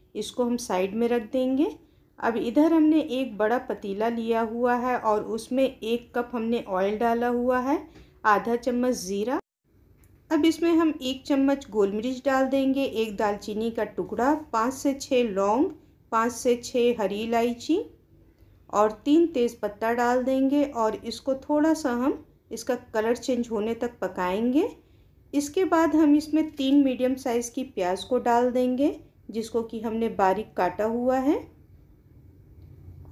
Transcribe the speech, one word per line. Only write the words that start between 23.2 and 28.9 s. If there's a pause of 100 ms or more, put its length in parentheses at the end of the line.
होने
तक
पकाएंगे। (680)
इसके
बाद
हम
इसमें
तीन
मीडियम
साइज़
की
प्याज
को
डाल
देंगे, (420)